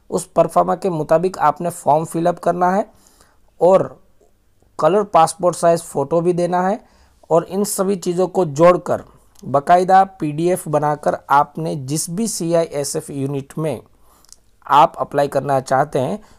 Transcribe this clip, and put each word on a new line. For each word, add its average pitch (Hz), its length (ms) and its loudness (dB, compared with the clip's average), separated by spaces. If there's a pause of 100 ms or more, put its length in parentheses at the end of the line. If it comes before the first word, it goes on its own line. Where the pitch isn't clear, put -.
(100)
उस 180 160 -4
परफार्मा 175 480 0
के 185 160 -4
मुताबिक 165 480 0
आपने 156 320 0
फॉर्म 156 340 0
फिल 165 220 -4
अप 175 120 -2
करना 175 320 0
है 202 200 -2 (680)
और 175 420 2 (760)
कलर 180 240 2
पासपोर्ट 170 540 0
साइज 170 260 2
फ़ोटो 147 380 -4
भी 175 120 0
देना 175 300 0
है 196 220 -2 (460)
और 170 140 2
इन 196 200 -4
सभी 196 320 -2
चीज़ों 180 300 -2
को 180 180 0
जोड़कर 156 580 2 (420)
बाकायदा 180 600 4
पीडीएफ़ 170 640 -4
बनाकर 147 500 -2 (120)
आपने 160 460 0
जिस 143 340 -6
भी 208 180 -4
सीआईएसएफ़ 165 840 -4
यूनिट 139 460 -6
में 151 220 -6 (840)
आप 151 320 4
अप्लाई 143 300 -2
करना 139 320 -2
चाहते 139 380 -2
हैं, 165 240 -4 (160)